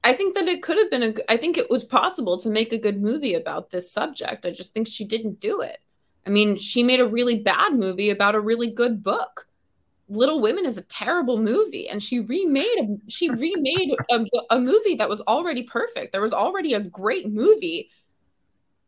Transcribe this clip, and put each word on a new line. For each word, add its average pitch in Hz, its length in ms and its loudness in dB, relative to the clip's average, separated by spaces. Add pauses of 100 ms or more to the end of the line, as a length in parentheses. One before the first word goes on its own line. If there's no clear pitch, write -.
I 247 100 6
think 381 220 0
that 359 120 2
it 359 160 -2
could 339 140 0
have 427 120 4
been 247 140 0
a 220 100 0
g-, 220 140 -6
I 233 100 4
think 311 200 0
it - 120 -2
was 254 140 0
possible 220 560 0
to 226 100 -2
make 220 220 0
a 226 80 -4
good 208 220 -2
movie 233 340 0
about 160 340 -6
this 180 220 -8
subject. - 540 -6
I 175 60 -4
just - 220 -14
think 220 140 -4
she - 160 -8
didn't 220 360 -6
do 254 220 -4
it. - 180 -10 (460)
I 190 40 -10
mean, 208 280 4
she - 240 0
made 254 200 4
a 240 60 6
really 233 320 2
bad 196 340 2
movie 196 360 0
about 202 260 2
a 214 40 2
really 233 280 0
good 226 360 0
book. - 440 -4 (600)
Little 254 320 2
Women 320 240 2
is 226 120 -4
a 175 60 -14
terrible 247 540 -2
movie, 254 500 0
and 208 140 -6
she 240 180 -4
remade 330 600 2
a, 208 180 -2 (100)
she 330 220 -2
remade 302 640 0 (160)
a, 233 160 2 (240)
a 233 100 4
movie 349 360 4
that 311 120 0
was 208 140 -4
already 262 420 0
perfect. - 480 -6
There 196 100 -2
was 220 120 0
already 320 400 0
a 208 80 0
great 202 480 -4
movie. 240 600 2 (1000)